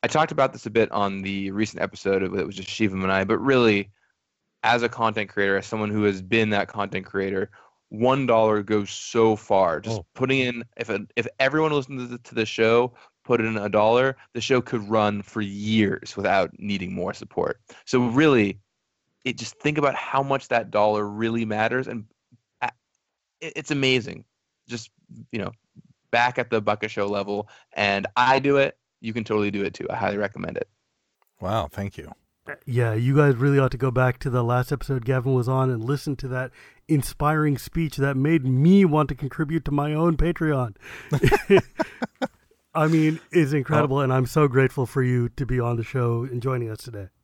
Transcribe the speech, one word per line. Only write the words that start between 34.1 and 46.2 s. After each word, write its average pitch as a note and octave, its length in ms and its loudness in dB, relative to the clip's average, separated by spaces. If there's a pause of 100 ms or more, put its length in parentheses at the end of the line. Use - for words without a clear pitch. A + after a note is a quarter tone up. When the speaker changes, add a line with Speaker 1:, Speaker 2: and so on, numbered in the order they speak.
Speaker 3:
to - 100 -4
the B2 120 0
last B2 300 0
episode C3 320 -4
Gavin C3 300 0
was B2 140 2
on C3 220 2
and A2+ 140 -4
listen C#3 320 -4
to C#3 100 -8
that B2+ 240 -6 (380)
inspiring D3+ 680 2
speech - 400 -4
that C#3 180 0
made C#3+ 280 2
me D#3 400 6
want D3+ 260 4
to C#3+ 40 -6
contribute D3 520 -4
to D3 40 -4
my D3 240 -2
own E3 220 2
Patreon. D3 580 0 (380)
<laughs> - 500 4 (1120)
I D#3 120 2
mean, D#3+ 320 2 (140)
it's D#3+ 200 4
incredible, D3+ 460 2
Speaker 2:
Oh. - 20 2
Speaker 3:
and C3+ 120 2
I'm C3 140 2
so D3+ 200 2
grateful C3 400 2
for C3+ 160 -2
you B2 280 2
to C#3 160 -8
be B2+ 120 0
on A#2 180 0
the A2+ 80 -2
show A#2 400 -2